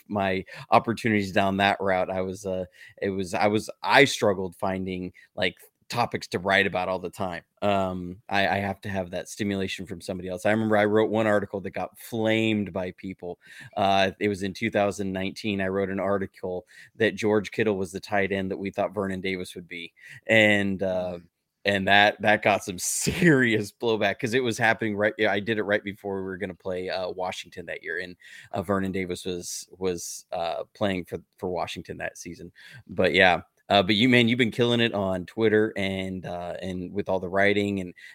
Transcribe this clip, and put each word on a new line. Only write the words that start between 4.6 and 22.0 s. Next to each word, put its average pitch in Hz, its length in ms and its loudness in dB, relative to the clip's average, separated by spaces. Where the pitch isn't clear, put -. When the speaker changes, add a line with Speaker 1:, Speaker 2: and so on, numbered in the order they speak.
Speaker 1:
like, 95 220 -2
topics 117 400 -2
to 110 100 -4
write 98 300 4
about 90 200 -2
all 92 120 -2
the 90 100 -8
time. 90 320 -6
Um, 92 640 -2
I, 98 180 2
I 90 120 2
have 98 240 -4
to 107 60 -8
have 95 220 -4
that 90 180 -8
stimulation 98 560 -4
from 85 160 -12
somebody 92 280 -8
else. 90 180 -6
I 104 60 6
remember 110 240 2
I 104 80 6
wrote 107 260 4
one 110 160 2
article 101 360 2
that 92 100 -10
got - 260 -8
flamed 110 760 0
by 92 200 -4
people. 90 480 -12
Uh, 98 440 4
it 104 80 2
was 98 160 -2
in 95 100 -6
two 110 160 -4
thousand 101 420 0
nineteen. 95 480 -4
I 95 60 -2
wrote 95 240 -2
an 98 100 -4
article 95 640 -4
that 104 200 2
George 107 340 0
Kittle 107 260 0
was 92 160 -4
the 92 80 -8
tight 98 320 -2
end 95 200 -2
that - 40 -4
we 98 140 -6
thought 95 240 -2
Vernon 95 260 -4
Davis 92 360 -6
would 87 100 -14
be. 85 260 -14
And, 101 540 4
uh, 90 360 -4
Speaker 2:
Mm. 87 40 -18
Speaker 1:
and 98 220 2
that, 101 340 6